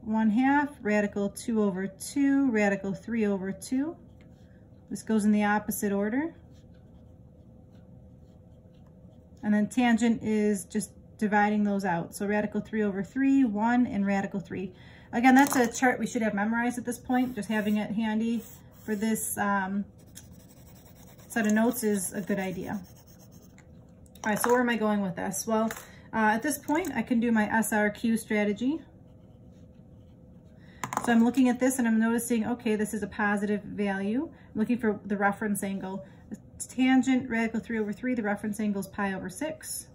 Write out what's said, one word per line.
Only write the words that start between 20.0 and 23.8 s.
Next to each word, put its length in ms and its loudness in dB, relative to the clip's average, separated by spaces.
set 180 0
of 60 4
notes 300 2
is 280 0
a 80 -6
good 200 -2
idea. 420 -6